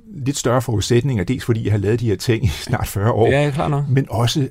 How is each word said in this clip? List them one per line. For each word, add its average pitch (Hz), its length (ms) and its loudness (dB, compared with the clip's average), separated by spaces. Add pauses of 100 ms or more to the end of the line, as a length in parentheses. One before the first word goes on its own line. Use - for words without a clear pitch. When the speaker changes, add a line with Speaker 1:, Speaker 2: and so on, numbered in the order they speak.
(260)
Speaker 1:
lidt 143 100 -2
større 123 260 2
forudsætninger, 117 600 0
dels - 200 -4
fordi 113 200 -2
jeg 101 80 0
har 107 60 2
lavet 107 220 0
de 120 60 -2
her 107 100 2
ting - 280 0
i 101 40 4
snart - 400 -4
fyrre 107 240 0
år, 117 180 4
Speaker 2:
Ja, 147 240 2
klar 160 140 -2
nok. 143 200 -2
Speaker 1:
men - 220 2
også, 120 400 0